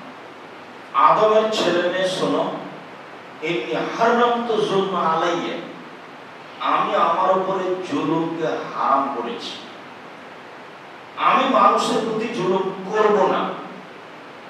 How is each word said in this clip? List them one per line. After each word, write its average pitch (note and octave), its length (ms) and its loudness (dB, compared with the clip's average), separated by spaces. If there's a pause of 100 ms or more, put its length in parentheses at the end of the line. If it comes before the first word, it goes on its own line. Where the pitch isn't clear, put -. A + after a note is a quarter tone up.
(960)
আদমের G#3+ 580 6
ছেলে F3 360 2
মেয়ে F#3 200 0
শোনো, - 360 0 (1000)
ইন্নী E3+ 320 -2 (240)
হারামতু A#3 680 4
যুলমা F#3 340 2
আলাইয়া, E3+ 580 0 (1000)
আমি - 340 2
আমার - 440 4
উপরে F#3 360 0 (180)
জুলুমকে D#3+ 540 0
হারাম - 680 0
করেছি, A#2 360 -6 (1600)
আমি - 320 4
মানুষের - 520 4
প্রতি A3 280 -2
জুলুম F#3+ 640 -2
করব G#3 400 6
না।" - 260 -2 (920)